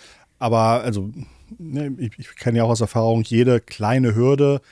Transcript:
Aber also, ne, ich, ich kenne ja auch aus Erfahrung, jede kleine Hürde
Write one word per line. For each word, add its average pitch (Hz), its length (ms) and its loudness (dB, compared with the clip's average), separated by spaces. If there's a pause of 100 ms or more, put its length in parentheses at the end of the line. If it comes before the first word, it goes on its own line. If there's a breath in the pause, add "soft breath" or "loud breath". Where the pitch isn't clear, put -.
(400 soft breath)
Aber 113 440 2
also, 101 260 -4 (480 soft breath)
ne, 147 400 -8
ich, 117 180 -8
ich - 200 -18
kenne 117 220 -2
ja 117 60 2
auch 117 60 2
aus 113 100 0
Erfahrung, 113 440 0
jede 123 340 2
kleine 117 560 -2
Hürde 139 460 2 (120)